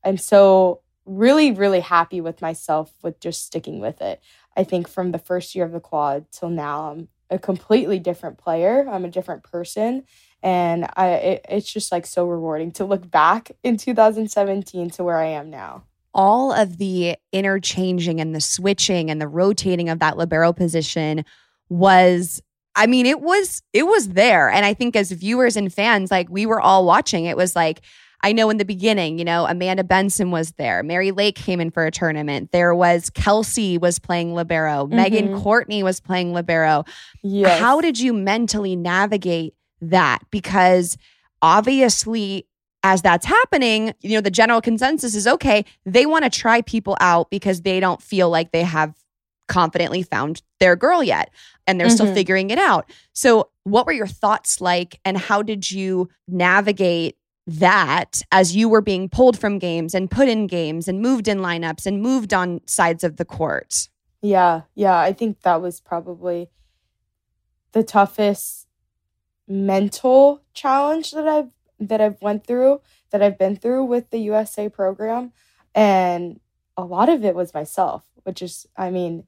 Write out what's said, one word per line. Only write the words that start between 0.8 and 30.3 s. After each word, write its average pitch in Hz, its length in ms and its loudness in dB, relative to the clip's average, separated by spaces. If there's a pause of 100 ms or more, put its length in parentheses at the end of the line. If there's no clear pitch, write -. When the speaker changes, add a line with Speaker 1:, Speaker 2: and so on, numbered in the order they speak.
Speaker 1:
really, 247 460 4
really 196 300 2
happy 170 400 -2
with 165 200 -10
myself 160 500 -4 (120)
with 165 160 -10
just - 260 -10
sticking - 340 -10
with - 220 -8
it. - 200 -8 (360)
I 190 60 0
think 175 240 -4
from 180 240 -6
the 165 80 -8
first 180 340 -8
year 180 120 -4
of 165 80 -12
the 170 80 -10
quad 147 500 -4
till - 180 -10
now, 151 420 -8
I'm 165 180 -16 (200)
a 185 80 -4
completely 196 600 -2
different 175 400 -8
player. 196 500 0
I'm 185 160 -8
a 175 40 -10
different 180 340 -10
person. 220 640 -6 (360)
And 175 540 -2
I, 185 140 2
it, - 400 -2
it's 208 220 -6
just, - 200 -8
like, 175 160 -6
so 175 180 -2
rewarding 165 480 -6
to 196 120 -6
look 190 260 -4
back 170 400 2 (120)
in 240 140 -2
two 254 160 -6
thousand 220 380 2
seventeen 196 600 -4
to 180 120 -8
where 170 140 -2
I 160 100 0
am 156 220 -8
now. 95 340 -16 (300)
Speaker 2:
All 226 400 2
of 185 240 0
the 180 400 -4 (160)
interchanging 185 880 -2
and 160 120 -4
the 156 80 -6
switching 180 680 -2
and 151 100 -4
the 151 60 -6
rotating 175 600 0
of 165 100 -4
that 156 180 0
libero 165 360 2
position 160 720 -2 (440)
was, 180 720 4 (340)
I 214 120 4
mean, 247 180 4
it 277 160 2
was, 370 400 -2 (120)
it 247 120 4
was 349 240 2
there. 180 400 4
And 202 160 2
I 208 80 0
think 240 220 -4
as 190 160 0
viewers 226 460 0
and 196 140 -4
fans, 202 400 0
like, 175 180 0
we 196 160 -4
were 220 160 0
all 190 240 6
watching, 175 400 2
it 170 120 -4
was 180 180 0
like, 165 260 0 (400)
I 202 100 2
know 220 180 2
in 214 80 0
the 202 80 0
beginning, 185 540 -2
you 170 60 -4
know, 170 200 0
Amanda 185 380 -2
Benson 190 480 2